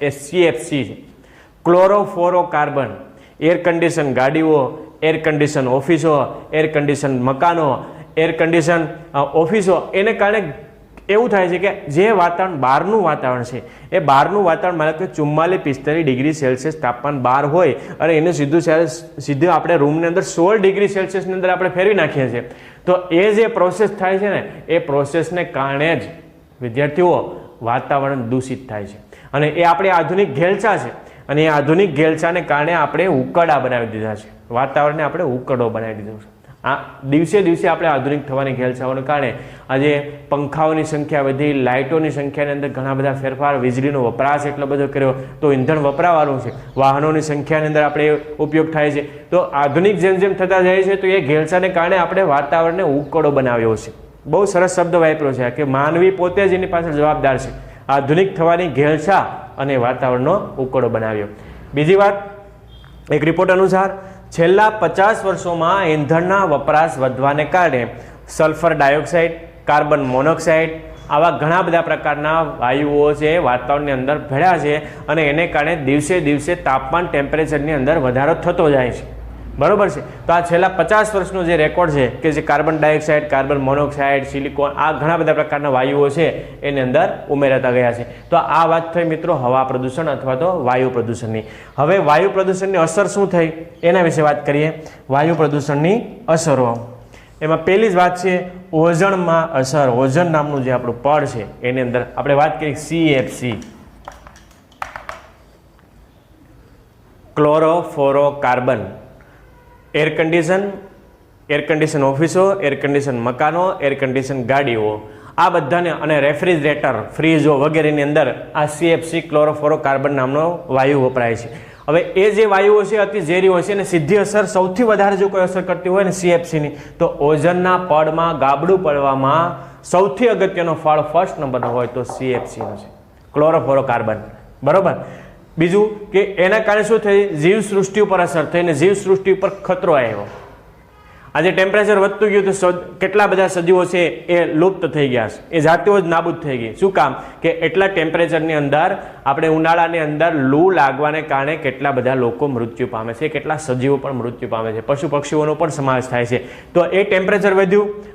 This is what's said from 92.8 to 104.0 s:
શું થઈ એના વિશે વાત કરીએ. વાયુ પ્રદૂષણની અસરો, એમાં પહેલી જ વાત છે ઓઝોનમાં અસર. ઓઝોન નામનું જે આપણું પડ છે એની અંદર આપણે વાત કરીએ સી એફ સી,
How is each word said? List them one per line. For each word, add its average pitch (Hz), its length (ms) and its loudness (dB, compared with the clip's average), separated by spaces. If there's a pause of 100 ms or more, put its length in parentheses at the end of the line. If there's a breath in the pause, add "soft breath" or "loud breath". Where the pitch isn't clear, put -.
શું 196 220 -2
થઈ 170 220 0 (320)
એના 175 180 4
વિશે 160 200 0
વાત 147 240 0
કરીએ. 151 360 0 (280 loud breath)
વાયુ 151 260 2
પ્રદૂષણની 151 640 0 (260)
અસરો, 131 720 0 (440 loud breath)
એમાં 160 240 -2
પહેલી 208 240 4
જ 180 60 0
વાત 180 220 2
છે 185 220 0 (340)
ઓઝોનમાં 165 800 2
અસર. 139 380 0
ઓઝોન 135 420 2
નામનું 147 320 -2
જે 127 80 -2
આપણું 120 320 -4
પડ 147 220 2
છે 117 360 -10
એની 127 200 -2
અંદર 123 240 -2 (120)
આપણે 135 160 0
વાત 151 260 2
કરીએ 151 140 -4
સી 160 400 0
એફ 131 180 -2
સી, 123 220 -6 (3750)